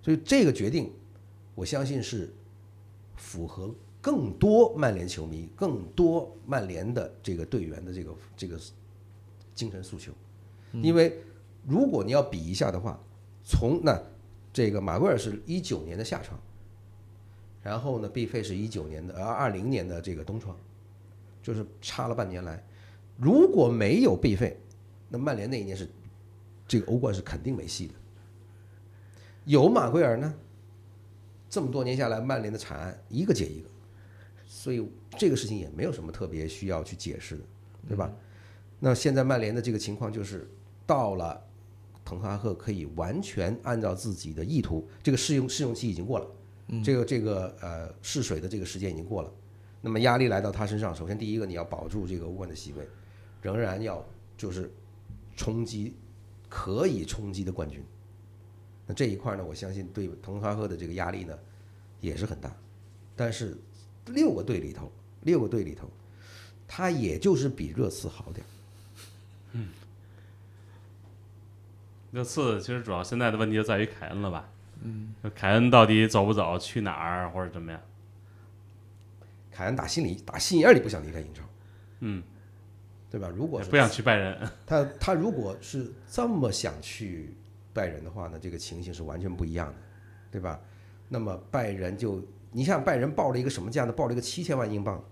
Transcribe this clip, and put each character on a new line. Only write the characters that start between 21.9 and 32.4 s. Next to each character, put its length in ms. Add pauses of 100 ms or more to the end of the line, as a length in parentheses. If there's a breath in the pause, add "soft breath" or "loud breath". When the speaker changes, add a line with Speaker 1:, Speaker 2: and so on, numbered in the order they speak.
Speaker 1:
了 40
半 140
年 160
来。 180 (540 soft breath)
如 340
果 200
没 320
有 160
毕 180
费， 240 (480)
那 100
曼 200
联 120
那 120
一 20
年 140
是， 120 (800)
这 140
个 100
欧 60
冠 160
是 80
肯 200
定 140
没 100
戏 220
的。 60 (1500 soft breath)
有 240
马 200
圭 120
尔 160
呢， 160 (1160)
这 120
么 80
多 140
年 140
下 100
来， 140
曼 200